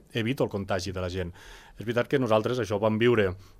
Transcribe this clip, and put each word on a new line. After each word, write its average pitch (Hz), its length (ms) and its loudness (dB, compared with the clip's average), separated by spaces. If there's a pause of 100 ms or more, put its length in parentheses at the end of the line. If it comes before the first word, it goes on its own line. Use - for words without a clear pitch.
(120)
evito 123 320 -2
el 107 60 -4
contagi 98 420 -4
de 90 80 -6
la 92 80 -4
gent. 90 220 -4 (480)
És 104 80 -12
veritat 120 220 -2
que 143 100 0
nosaltres 110 400 2
això 107 180 -2
ho - 40 0
vam 110 180 2
viure, 113 300 4 (320)